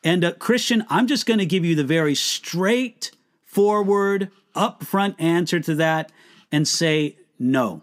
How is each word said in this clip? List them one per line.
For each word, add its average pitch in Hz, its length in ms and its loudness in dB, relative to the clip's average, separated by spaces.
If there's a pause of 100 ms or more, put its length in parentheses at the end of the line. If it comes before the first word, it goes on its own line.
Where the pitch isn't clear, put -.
And, 170 200 2
uh, 170 100 -2
Christian, 240 540 0
I'm 220 200 2
just 277 180 -2
gonna 214 180 2
give 170 200 0
you 165 100 2
the 151 80 0
very 151 320 0
straightforward, 202 2250 -2 (240)
upfront 196 640 -2
answer 170 400 0
to 160 160 -2
that 160 380 0 (400)
and 156 160 0
say 156 480 0 (200)
no. 123 460 -2